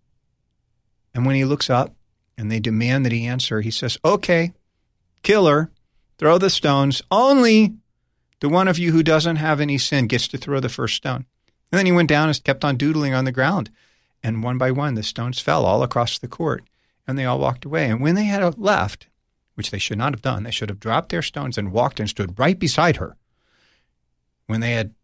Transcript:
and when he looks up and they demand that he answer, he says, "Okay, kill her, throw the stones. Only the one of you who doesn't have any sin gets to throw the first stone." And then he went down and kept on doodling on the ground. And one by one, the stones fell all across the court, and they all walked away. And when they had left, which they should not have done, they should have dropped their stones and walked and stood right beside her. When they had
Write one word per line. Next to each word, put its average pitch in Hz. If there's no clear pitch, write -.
and 123
when 135
he 135
looks 143
up -
and 107
they 113
demand 120
that 123
he 117
answer, 120
he 107
says, -
"Okay, 175
kill 202
her, 151
throw 160
the 185
stones. 139
Only 226
the 147
one 180
of 170
you 170
who 160
doesn't 160
have 156
any 147
sin 131
gets 117
to 135
throw 139
the 127
first 113
stone." 131
And 175
then 190
he 185
went 175
down 156
and 147
kept 139
on 143
doodling 143
on 131
the 131
ground. 131
And 110
one 123
by 131
one, 143
the 107
stones 120
fell 147
all 104
across 120
the 127
court, 143
and 135
they 135
all 127
walked 135
away. 151
And 113
when 160
they 208
had 196
left, 190
which -
they 98
should -
not 131
have 123
done, 110
they 120
should -
have 101
dropped 117
their 170
stones 143
and 101
walked 120
and 107
stood 95
right 170
beside 170
her. -
When 110
they 117
had 113